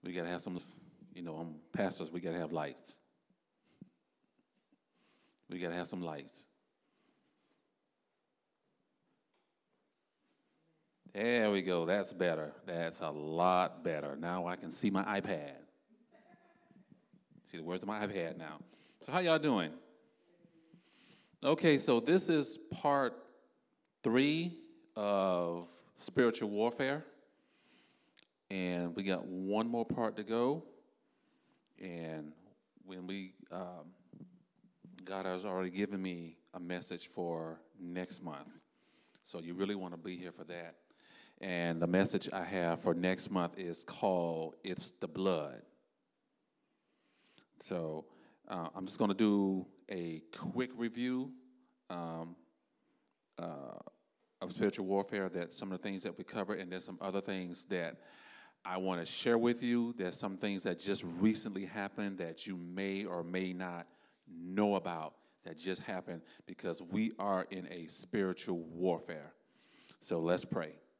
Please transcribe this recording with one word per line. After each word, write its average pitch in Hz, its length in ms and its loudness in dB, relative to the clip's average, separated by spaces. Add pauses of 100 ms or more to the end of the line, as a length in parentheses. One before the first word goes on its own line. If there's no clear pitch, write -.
we 90 80 -6
gotta 87 160 -2
have 87 120 -2
some, 90 160 -4 (560)
you 87 100 -14
know, 80 160 -8
um, 82 180 -8 (160)
pastors, 90 360 0
we 85 120 -6
gotta 85 180 -2
have 80 140 -2
lights. 73 440 -4 (2500)
We 92 80 -4
gotta 87 160 0
have 87 140 -2
some 92 140 -4
lights. 76 420 -8 (4000)
There 113 380 4
we 98 120 4
go. 87 220 4
That's 92 280 2
better. 80 400 2 (120)
That's 85 360 -4
a 80 100 -2
lot 82 720 4
better. 73 320 -2
Now 87 320 -2
I 87 80 -2
can 87 160 -10
see 101 200 0
my 98 120 2 (180)
iPad. 95 360 -4 (1900)
See 80 60 -12
the 82 80 -8
words 90 180 -2
of 98 60 -6
my 104 180 0
iPad 85 320 -2
now. 78 220 -10 (400)
So - 100 -12
how 165 80 2
y'all 165 220 6
doing? 123 320 4 (1700)
Okay, 156 360 8
so 127 200 6
this 160 300 6
is 147 320 4 (100)
part 139 440 4 (920)
three 147 480 6 (420)
of 92 720 4 (300)
spiritual 113 540 4
warfare. 120 540 0 (1400)
And 90 460 0
we 104 80 -4
got 95 240 0
one 95 400 0
more 117 180 2
part 113 340 0
to 107 40 -4
go. 120 400 2 (1200)
And 80 480 -6 (540)
when 92 240 -12
we, 95 240 -6 (180)
um, 90 400 -10 (1120)
God 95 220 -4
has 92 180 -2
already 92 260 0
given 98 300 -2
me 85 360 -6 (180)
a 92 60 -8
message 87 480 -6
for 82 520 -4 (200)
next 90 420 -6
month. 73 400 -12 (600)
So - 160 -10
you 82 120 -6
really 98 220 0
wanna 92 220 -6
be 87 200 -8
here 90 140 -8
for 80 140 -12
that. 85 320 -10 (640)
And 85 420 0
the 85 60 4
message 92 440 4
I 92 120 -2
have 85 360 2
for 87 140 4
next 92 380 0
month 87 260 0
is 87 240 -6
called 85 800 0
It's 90 280 -4
the - 180 -8
Blood. 78 540 0 (1900)
So, 78 480 -4 (420)
uh, 85 300 -6
I'm 95 100 -6
just - 140 -4
gonna 104 120 4
do 98 540 6 (240)
a 82 320 -4 (100)
quick 123 440 -2
review, 123 560 -2 (580)
um, 85 460 -6 (1040)
uh, 71 400 -8 (600)
of 90 120 -6
spiritual 101 340 2
warfare, 98 440 0
that 87 220 -4
some 95 200 -6
of 90 100 -6
the - 0 -
things 98 220 -6
that 95 120 -4
we 123 60 -10
covered, 101 380 -4
and 90 100 -8
then 92 80 -4
some 92 220 -10
other 98 200 -2
things 92 440 -4
that 87 320 -2 (720)
I 92 100 -2
wanna 92 280 0
share 117 320 4
with 120 240 4
you. 120 340 2
There's 90 220 -2
some 95 180 -4
things 98 280 -2
that 87 160 0
just 98 240 -2
recently 98 600 2
happened 98 540 -4
that 82 300 -6
you 95 80 -4
may 98 480 -2
or 87 180 -2
may 92 300 0
not 90 340 -6 (420)
know 92 460 2
about 87 400 -2 (300)
that 82 120 -10
just 87 260 -4
happened, 87 400 -6 (240)
because 87 360 -6
we 110 340 0
are 95 360 2
in 90 180 -6
a 87 160 -8
spiritual 92 720 0
warfare. 82 760 -2 (680)
So - 180 -2
let's 85 260 4
pray. 78 280 -4 (280)